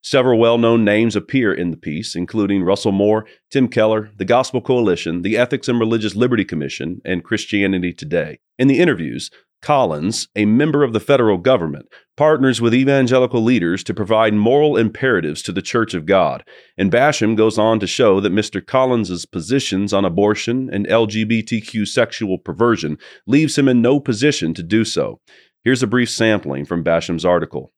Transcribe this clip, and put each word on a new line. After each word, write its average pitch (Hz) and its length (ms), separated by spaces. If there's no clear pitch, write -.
Several 127 320
well-known 117 460
names 104 320
appear 107 380
in 87 180
the 78 60
piece, 80 360
including 98 480
Russell 98 300
Moore, 104 340
Tim 127 200
Keller, 110 480
the 98 80
Gospel 123 340
Coalition, 90 640
the 101 160
Ethics 123 320
and 120 100
Religious 110 340
Liberty 117 300
Commission, 76 640
and 90 180
Christianity 98 720
Today. 78 480
In 131 80
the 139 140
interviews, 85 500
Collins, 104 760
a 104 80
member 143 400
of 123 80
the 110 80
federal 113 380
government, 85 480
partners 135 420
with 117 160
evangelical 127 680
leaders 95 440
to 107 80
provide 110 400
moral 131 420
imperatives 98 680
to 98 100
the 95 80
Church - 320
of 80 120
God, 82 380
and 95 140
Basham 113 460
goes 110 200
on 110 220
to 98 80
show 98 320
that 98 120
Mister 104 280
Collins's 117 680
positions 98 680
on 98 100
abortion 104 680
and 101 200
L 113 160
G 107 180
B 110 180
T 110 200
Q 107 240
sexual 107 520
perversion 85 600
leaves 143 320
him 139 120
in 123 120
no 135 200
position 117 540
to 87 80
do 107 200
so. - 380
Here's 123 180
a 123 60
brief 120 220
sampling 85 560
from 85 180
Basham's 82 400
article. 82 540